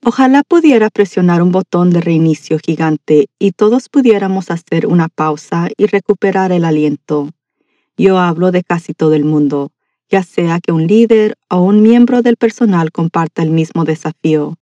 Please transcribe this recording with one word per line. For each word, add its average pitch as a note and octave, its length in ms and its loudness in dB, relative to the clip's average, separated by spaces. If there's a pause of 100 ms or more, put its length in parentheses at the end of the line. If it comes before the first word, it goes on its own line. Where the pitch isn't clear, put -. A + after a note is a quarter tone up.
Ojalá C4 400 2
pudiera C#4 440 2
presionar F3+ 520 0
un F3+ 80 2
botón F3+ 380 -2
de E3+ 140 0
reinicio D#3+ 560 -2
gigante D#3 680 -2 (100)
y F#3+ 140 -2
todos A3+ 360 0
pudiéramos G3 600 0
hacer E3 360 -4
una E3 220 0
pausa D#3 720 -6
y G#3 80 2
recuperar F#3+ 680 -2
el F3 140 0
aliento. D3+ 640 -4 (680)
Yo F#3+ 220 2
hablo F3+ 340 0
de F3+ 100 0
casi F3 300 -6
todo D#3 220 0
el D3+ 100 0
mundo, D3 460 -2 (400)
ya G3 120 0
sea E3+ 380 -4
que F3 120 -4
un D#3+ 140 0
líder A3 520 2 (100)
o F3+ 140 0
un G#3 180 2
miembro A#3+ 400 4
del A#3 160 0
personal G3 560 -2
comparta E3 500 -4
el D#3+ 60 -2
mismo D#3+ 380 -2
desafío. D#3 760 -4